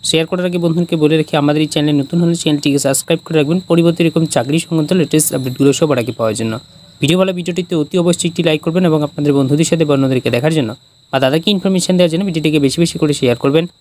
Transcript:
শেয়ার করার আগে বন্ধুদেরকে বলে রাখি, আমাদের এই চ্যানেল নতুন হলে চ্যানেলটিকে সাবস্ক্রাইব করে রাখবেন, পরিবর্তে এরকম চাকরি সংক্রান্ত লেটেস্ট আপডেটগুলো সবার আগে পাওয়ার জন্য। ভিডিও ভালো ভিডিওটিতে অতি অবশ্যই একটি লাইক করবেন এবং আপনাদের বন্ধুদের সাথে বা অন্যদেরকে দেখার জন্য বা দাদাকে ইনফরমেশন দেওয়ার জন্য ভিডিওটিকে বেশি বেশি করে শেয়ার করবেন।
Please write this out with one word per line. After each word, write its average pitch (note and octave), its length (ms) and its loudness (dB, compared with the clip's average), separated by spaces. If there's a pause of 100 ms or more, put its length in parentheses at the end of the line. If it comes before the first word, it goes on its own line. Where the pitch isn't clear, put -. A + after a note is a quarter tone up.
শেয়ার D#3+ 180 0
করার F3+ 200 -4
আগে F3 160 -2
বন্ধুদেরকে E3+ 400 0
বলে D3+ 140 4
রাখি, D#3 200 -2
আমাদের D3 280 2
এই D3 80 -8
চ্যানেল D3+ 280 0
নতুন C3+ 180 -4
হলে E3+ 220 2
চ্যানেলটিকে C#3+ 440 0
সাবস্ক্রাইব C#3 400 -2
করে D#3+ 120 -6
রাখবেন, D3+ 220 0 (100)
পরিবর্তে E3+ 340 2
এরকম E3 200 2 (100)
চাকরি C#3 320 0
সংক্রান্ত D#3 260 -2 (100)
লেটেস্ট D3+ 340 0
আপডেটগুলো C3+ 440 2
সবার D3 220 2
আগে A#2 180 -4
পাওয়ার A2 200 0
জন্য। A2+ 140 -4 (480)
ভিডিও D#3 180 2
ভালো F#3+ 180 2
ভিডিওটিতে F3 440 -6
অতি D3 220 -4
অবশ্যই F3 260 0
একটি E3+ 180 -4
লাইক D#3 180 0
করবেন F3 240 0
এবং D#3 180 2
আপনাদের D3 300 -2
বন্ধুদের C#3+ 320 2
সাথে E3 160 2
বা D3 100 2
অন্যদেরকে C3 400 0
দেখার D3+ 220 0
জন্য A#2+ 140 -2 (420)
বা C3+ 100 0
দাদাকে D3+ 320 0
ইনফরমেশন F#3 420 0
দেওয়ার F3 160 4
জন্য F3+ 160 -2
ভিডিওটিকে D#3 360 0
বেশি C3 180 0
বেশি - 180 -2
করে D3+ 180 0
শেয়ার A#2+ 240 2
করবেন। D3 200 2 (180)